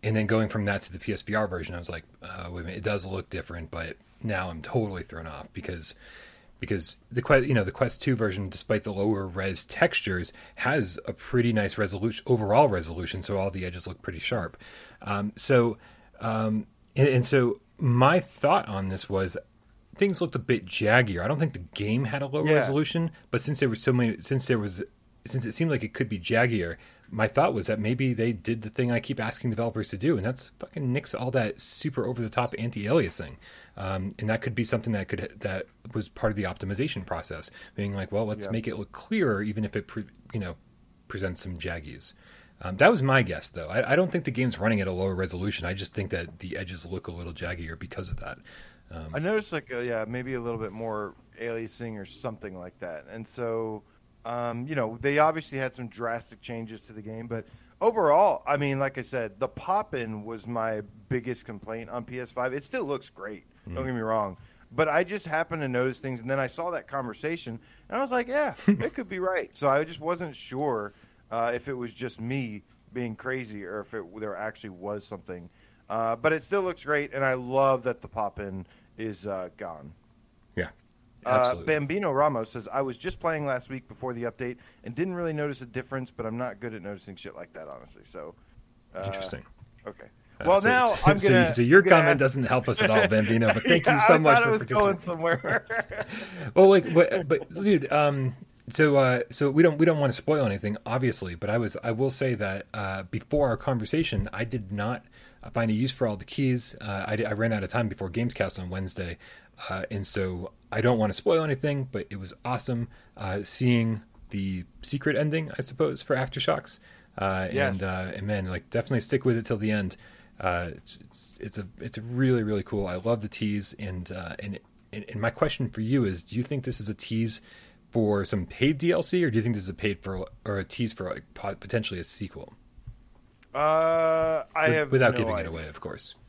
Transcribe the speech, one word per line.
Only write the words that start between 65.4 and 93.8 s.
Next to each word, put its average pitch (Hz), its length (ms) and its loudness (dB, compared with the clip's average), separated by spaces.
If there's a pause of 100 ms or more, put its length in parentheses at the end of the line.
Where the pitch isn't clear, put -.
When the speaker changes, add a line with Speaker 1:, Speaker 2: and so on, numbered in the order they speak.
Speaker 2:
to 135 60 -2
notice 127 320 0
things, 127 200 -6
and 113 80 -10
then 135 120 0
I 135 80 0
saw 175 220 -6
that 156 180 -6
conversation, 135 720 -6 (280)
and - 100 -6
I - 20 0
was 269 100 -2
like, 247 180 0
"Yeah, 277 320 0
Speaker 1:
<laughs> - 60 0
Speaker 2:
it 208 280 4
could 226 140 -8
be 185 100 -8
right." 180 360 -2
So 143 140 0
I 143 160 4
just 160 160 -14
wasn't 170 340 -4
sure, 127 600 -4 (360)
uh, 117 240 0
if 123 140 -6
it 139 60 -4
was 120 180 -8
just 120 280 -10
me 113 420 -6 (300)
being 120 240 -6
crazy 113 480 -8
or 101 160 -8
if 101 140 -12
it, 107 80 -6 (180)
there 107 160 -6
actually 107 340 -8
was 98 360 -8
something. 87 440 -12 (380)
Uh, 113 280 0
but 143 160 2
it 156 100 -2
still 196 200 0
looks 185 220 -4
great, 147 300 -2
and 139 100 -2
I 131 100 2
love 127 500 2
that 123 180 -2
the 110 60 -12
pop-in 101 580 -6 (320)
is, 104 280 -8
uh, 95 300 -4
gone. 80 360 -12 (640)
Speaker 1:
Yeah, 90 120 -2 (560)
Speaker 2:
Uh, 123 60 0
Speaker 1:
absolutely. 123 440 2
Speaker 2:
Bambino 156 380 -2
Ramos 131 380 2
says, 107 220 -10
"I 131 100 0
was 127 160 -4
just - 220 -8
playing 160 260 -2
last 127 240 -4
week 131 180 -10
before 127 260 -8
the 117 100 -6
update 120 320 -6 (280)
and 123 100 -10
didn't 180 200 -2
really 170 200 -2
notice 147 280 -4
a 135 40 -14
difference, 127 440 -8
but - 160 -10
I'm 113 120 -4
not 113 220 -6
good 117 140 -6
at 107 80 -10
noticing 98 340 -12
shit - 200 -14
like 82 180 -14
that, 80 140 -14
honestly." 60 360 -18
So, 82 300 -14 (600)
uh, 95 120 -8
Speaker 1:
Interesting. 95 380 -8 (420)
Speaker 2:
okay. 101 200 -16 (340)
Speaker 1:
Uh, - 60 -6
Speaker 2:
Well, 185 140 6
Speaker 1:
so, 208 80 4
Speaker 2:
now 254 140 6 (120)
Speaker 1:
so, - 120 -4
Speaker 2:
I'm 202 120 6
Speaker 1:
so, 196 120 4
Speaker 2:
gonna, 180 200 8
Speaker 1:
so 120 120 2
your 147 180 10
Speaker 2:
I'm 180 60 6
gonna 175 100 10
Speaker 1:
comment 165 180 6
Speaker 2:
ask 139 60 0
Speaker 1:
doesn't 131 240 4
help 127 240 2
us - 140 2
at 196 80 4
all, 107 180 6
Speaker 2:
<laughs> - 0 -
Speaker 1:
Bambino, 110 440 6
but 107 120 0
thank 170 220 6